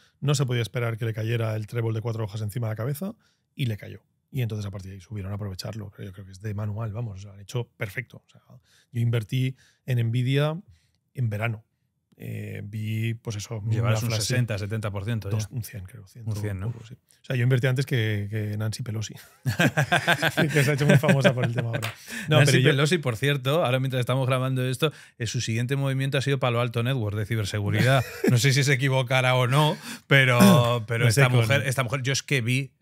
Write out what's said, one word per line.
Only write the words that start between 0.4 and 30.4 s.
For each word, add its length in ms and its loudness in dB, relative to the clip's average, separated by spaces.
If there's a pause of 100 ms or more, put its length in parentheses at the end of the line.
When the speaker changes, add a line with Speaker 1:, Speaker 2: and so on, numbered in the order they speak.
Speaker 1:
podía 160 0
esperar 360 -4
que 80 -8
le 80 -2
cayera 420 -2
el 120 -6
trébol 260 -4
de 80 -4
cuatro 220 -4
hojas 180 -8
encima 260 -4
de 60 -4
la 40 -8
cabeza 380 -6 (400)
y 100 -4
le 100 -2
cayó. 260 -14 (300)
Y 100 -4
entonces 240 -4
a 60 -10
partir 200 -12
de 40 -14
ahí 60 -16
subieron 320 -10
a 20 -6
aprovecharlo, 600 -10
pero 120 -14
yo 60 -16
creo 120 -18
que 60 -20
es 80 -20
de 140 -8
manual, 400 -6
vamos, 320 -8
lo 80 -20
han 80 -20
hecho 340 -8
perfecto. 500 -10
O 40 -20
sea, 120 -20 (500)
yo 100 -2
invertí 560 0 (280)
en 220 0
Nvidia 540 0 (520)
en 160 -2
verano, 360 -4 (520)
eh, 460 -10
vi, 520 -4
pues 220 -8
eso, 320 -8
Speaker 2:
Llevarás 320 2
Speaker 1:
una 80 -2
Speaker 2:
un 60 -2
Speaker 1:
frase, 120 -2
Speaker 2:
sesenta, 300 0
setenta 340 -4
por 140 -6
ciento 240 -4
ya. 80 -2
Speaker 1:
dos, 140 -4
un 120 -6
cien, 200 -14
creo, 240 -18
cien, 200 -20
Speaker 2:
Un 80 -2
cien, 240 -6
¿no? 120 -4
Speaker 1:
poco, 140 -14
sí. 100 -20
O 300 -20
sea, 100 -4
yo 80 2
invertí 240 4
antes 180 0
que, 440 0
que 280 -4
Nancy 260 -4
Pelosi, 300 -8 (300)
<laughs> 0 -
Speaker 2:
<laughs> 1080 2
Speaker 1:
que 100 4
se 80 2
ha 20 2
hecho 120 0
muy 120 8
famosa 360 4
por 120 -2
el 80 -2
tema 160 -2
ahora. 240 -6 (340)
No, 100 6
Speaker 2:
Nancy 160 6
Speaker 1:
pero 100 6
yo 80 6
Speaker 2:
Pelosi, 260 2
por 180 -2
cierto, 500 0
ahora 140 2
mientras 220 -2
estamos 260 0
grabando 400 0
esto, 240 -2 (260)
eh, 100 -6
su 140 -4
siguiente 340 -2
movimiento 420 0
ha 40 0
sido 180 0
Palo 220 0
Alto 220 -2
Network 340 -2
de 80 -2
ciberseguridad. 840 2
Speaker 1:
<laughs> 200 0
Speaker 2:
No 80 6
sé 160 4
si 100 4
se 100 2
equivocará 640 2
o 120 2
no, 300 4 (300)
pero, 760 6